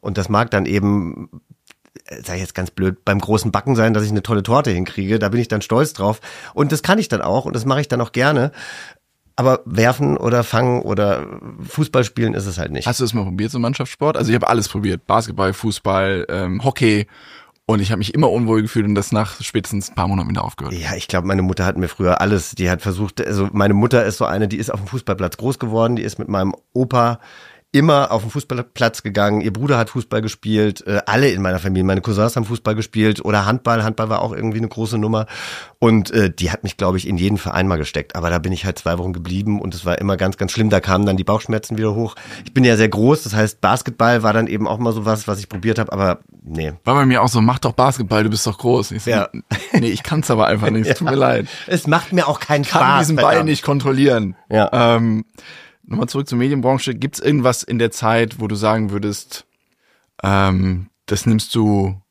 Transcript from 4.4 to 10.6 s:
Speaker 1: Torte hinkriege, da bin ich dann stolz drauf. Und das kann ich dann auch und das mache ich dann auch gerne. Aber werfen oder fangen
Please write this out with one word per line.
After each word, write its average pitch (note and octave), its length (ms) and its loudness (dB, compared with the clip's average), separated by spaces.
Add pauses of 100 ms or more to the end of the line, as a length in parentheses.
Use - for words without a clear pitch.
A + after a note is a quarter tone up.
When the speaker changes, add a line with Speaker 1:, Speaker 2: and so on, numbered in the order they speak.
Speaker 1:
Torte B2 280 2
hinkriege, F#2+ 480 -2
da G#2 100 0
bin A#2 120 0
ich A2+ 80 -2
dann G#2 140 -2
stolz A#2 300 0
drauf. G#2 280 -2 (340)
Und D3 180 0
das D3+ 100 -2
kann G3+ 160 2
ich G#3 100 -2
dann - 140 -2
auch A#2+ 220 0
und - 100 -6
das A2+ 100 -4
mache C3+ 160 0
ich C#3+ 80 -4
dann A#2+ 120 -2
auch A2+ 120 -4
gerne. C#3 400 2 (840)
Aber B2 280 2
werfen B2+ 540 2
oder A#2+ 260 0
fangen B2 380 0